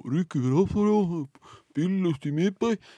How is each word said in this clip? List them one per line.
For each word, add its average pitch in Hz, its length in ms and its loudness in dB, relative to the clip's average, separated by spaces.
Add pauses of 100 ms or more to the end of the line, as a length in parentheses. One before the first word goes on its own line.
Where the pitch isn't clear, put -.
ríkið 127 460 -2
fyrir 127 80 2
Hafþór, 196 320 2
já, 175 600 -2 (260)
bíllaust 180 500 -2
í 147 80 -4
miðbæ. 196 380 0 (280)